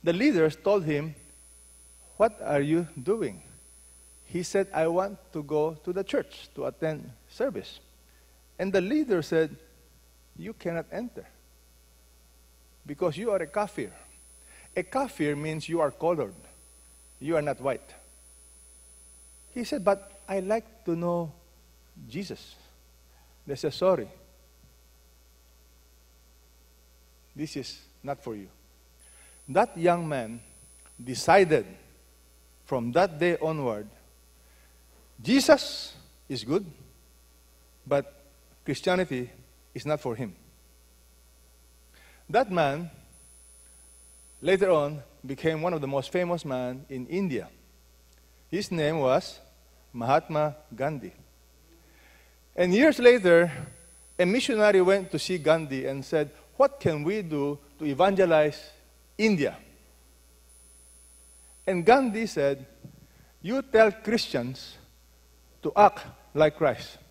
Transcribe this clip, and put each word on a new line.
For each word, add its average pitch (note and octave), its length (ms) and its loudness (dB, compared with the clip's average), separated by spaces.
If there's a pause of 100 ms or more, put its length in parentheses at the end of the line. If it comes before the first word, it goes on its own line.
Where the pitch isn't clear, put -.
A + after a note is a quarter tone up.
the E3+ 100 2
leaders F3+ 420 2
told G3 300 0
him, D3+ 300 -4 (1000)
"What A3 240 2
are C#3+ 200 0
you D#3+ 260 0 (100)
doing?" F#3 440 -4 (840)
He F3 160 -8
said, G3 320 -2
"I D#3+ 140 0
want F#3 320 -2 (140)
to D3+ 100 -8
go D3+ 320 -2 (100)
to F3+ 80 -6
the F#3+ 100 -4
church - 520 -6
to C3 100 -8
attend C#3+ 460 -6 (180)
service." G#3+ 500 -8 (800)
And F#3+ 160 -4
the F#3+ 80 4
leader A#3 400 0
said, D#3+ 340 0 (800)
"You F#3+ 180 -12
cannot E3+ 380 -8
enter G#3 340 -12 (1600)
because D3 320 -4
you A3+ 140 -4
are F#3+ 100 0
a D#3 60 -8
kafir." D#3 460 -6 (840)
A F#3 60 -2
kafir D#3+ 540 -4
means D#3 340 -8
you E3 120 -2
are C#3+ 100 0
colored. D3+ 420 -4 (880)
You D#3 180 -4
are D3 60 2
not C#3 180 -4
white. B2+ 320 -6 (1600)
He B3 100 -8
said, G#3+ 220 -6
"But G3 260 0 (160)
I G3 120 -4
like G#3+ 460 -4
to E3+ 100 -2
know E3+ 360 -4 (800)
Jesus." D#3+ 460 -12 (880)
They C#3+ 100 -8
said, C#3+ 180 -4
"Sorry. F3+ 360 0 (3250)
This D3+ 220 -10
is - 240 -12 (200)
not C#3 220 -10
for A2+ 120 -8
you." G2 120 -14 (1000)
That F#3+ 280 0
young E3+ 300 2
man A#2+ 320 -6 (560)
decided D#3 720 2 (1000)
from A#2+ 280 -4
that E3 260 2
day E3+ 180 2
onward, B2+ 520 -4 (1300)
"Jesus C4+ 720 2 (360)
is A#2+ 140 -6
good, E3+ 220 -2 (1200)
but C#3 220 0 (560)
Christianity D3 640 -2 (460)
is B2 100 -14
not D3+ 140 -2
for A#2+ 160 -6
him." G#2+ 200 -10 (1900)
That G#3+ 200 2
man D#3+ 400 0 (1500)
later F#3 300 2
on D3 320 2 (220)
became D#3 360 -4
one F3 120 -2
of D#3 80 -4
the C3+ 60 -6
most C3+ 240 -4
famous F3 340 -2
men B2+ 440 -6
in B2+ 180 -10
India. D#3+ 420 -4 (1000)
His G3 220 -6
name D#3+ 280 0
was C#3 400 0 (520)
Mahatma D3+ 640 0 (180)
Gandhi. B2+ 380 -6 (1400)
And F3+ 180 2
years C#4+ 260 6
later, F3+ 520 8 (680)
a F3+ 60 4
missionary G#3+ 560 4
went F#3+ 300 2
to D3+ 80 -4
see F3+ 180 -4
Gandhi D3 480 0
and C3+ 200 -6
said, D3+ 240 -2 (280)
"What C#4 220 2
can D3+ 240 -2
we G#3 180 -2
do D3 360 -4 (220)
to D#3 60 -8
evangelize E3 760 4 (580)
India?" F#3+ 400 2 (2000)
And F3+ 200 0
Gandhi A3+ 420 4
said, C#3 380 -2 (760)
"You B3 200 -4
tell A3 300 4
Christians C3 840 -6 (840)
to D3+ 120 -2
act G3+ 300 6 (280)
like D3+ 240 2
Christ. - 400 -2 (140)